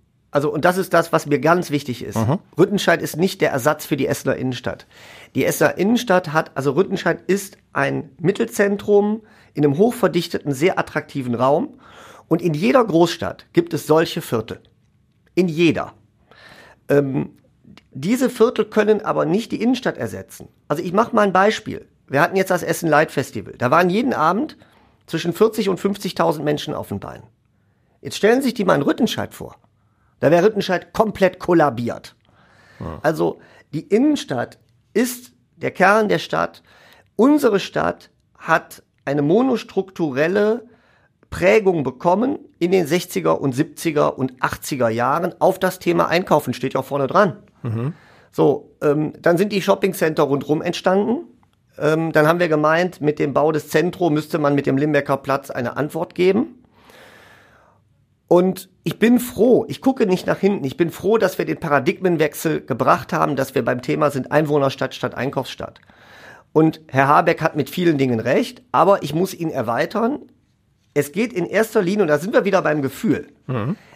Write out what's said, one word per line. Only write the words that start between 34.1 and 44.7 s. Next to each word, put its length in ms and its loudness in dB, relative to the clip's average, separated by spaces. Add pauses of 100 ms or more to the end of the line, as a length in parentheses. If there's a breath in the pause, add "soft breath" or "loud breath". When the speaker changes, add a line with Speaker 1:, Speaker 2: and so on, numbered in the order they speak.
Speaker 1:
ist 380 -4 (240)
der 160 -6
Kern 380 2
der 100 0
Stadt. 420 -6 (540 soft breath)
Unsere 460 4
Stadt 480 -4 (280)
hat 460 -4 (220)
eine 160 -2
monostrukturelle 1400 0 (640 soft breath)
Prägung 540 2
bekommen 540 0 (200)
in 140 -2
den 140 2
sechziger 540 -2
und 140 -2
siebziger 680 -2
und 220 -4
achtziger 480 -2